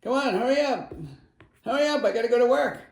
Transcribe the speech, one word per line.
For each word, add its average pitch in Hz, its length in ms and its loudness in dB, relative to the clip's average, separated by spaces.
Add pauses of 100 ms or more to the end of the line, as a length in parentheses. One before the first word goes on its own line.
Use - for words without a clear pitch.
Come 226 120 -4
on, 269 200 0
hurry 254 260 0
up, 269 320 -2 (720)
hurry 277 220 0
up, 294 180 0
I 202 60 4
gotta 226 160 -2
go 240 120 2
to 240 80 4
work. 269 340 0 (120)